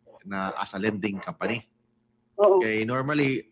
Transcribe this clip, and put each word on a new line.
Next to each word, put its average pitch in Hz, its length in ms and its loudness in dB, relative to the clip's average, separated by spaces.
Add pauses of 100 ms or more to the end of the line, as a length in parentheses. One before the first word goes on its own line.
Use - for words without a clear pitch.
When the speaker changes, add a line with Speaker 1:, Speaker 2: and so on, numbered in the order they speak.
(280)
Speaker 1:
na 95 320 -4
as 101 160 -8
a - 20 -6
lending 101 460 -2
company. 107 400 -6 (720)
Speaker 2:
Oo. 196 240 6
Speaker 1:
Kay 110 240 2
normally, 135 680 0